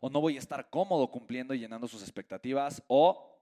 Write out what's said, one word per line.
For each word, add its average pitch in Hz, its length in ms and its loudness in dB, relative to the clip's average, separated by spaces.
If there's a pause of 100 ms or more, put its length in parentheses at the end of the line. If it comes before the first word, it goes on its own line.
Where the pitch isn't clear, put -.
o 131 80 -4
no 139 120 0
voy 151 160 2
a - 20 -10
estar - 320 -10
cómodo 165 400 2
cumpliendo 127 440 -8
y 131 40 -2
llenando 113 300 -8
sus 107 140 -14
expectativas 131 840 -6
o 170 400 6 (160)